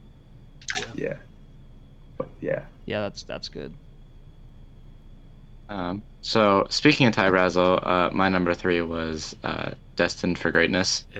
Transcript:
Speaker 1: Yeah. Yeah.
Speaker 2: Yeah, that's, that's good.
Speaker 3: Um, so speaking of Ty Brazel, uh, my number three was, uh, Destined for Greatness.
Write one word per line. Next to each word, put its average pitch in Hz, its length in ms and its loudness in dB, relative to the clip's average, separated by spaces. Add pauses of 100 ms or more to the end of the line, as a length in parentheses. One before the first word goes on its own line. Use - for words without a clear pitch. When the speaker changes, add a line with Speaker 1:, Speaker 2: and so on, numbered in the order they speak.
(960)
Speaker 1:
Yeah. - 200 -6 (1300)
Yeah. - 220 -6 (220)
Speaker 2:
Yeah, 104 160 -4
that's, 101 220 -8
that's - 240 -12
good. - 260 -12 (2000)
Speaker 3:
Um, 95 320 -6 (200)
so 101 480 4
speaking 147 380 4
of 107 60 2
Ty 98 160 2
Brazel, 90 560 4
uh, 90 260 2
my 95 180 2
number 90 240 2
three 87 280 0
was, 82 640 -6
uh, - 280 -4 (240)
Destined 90 420 0
for 85 140 -2
Greatness. 87 540 2 (140)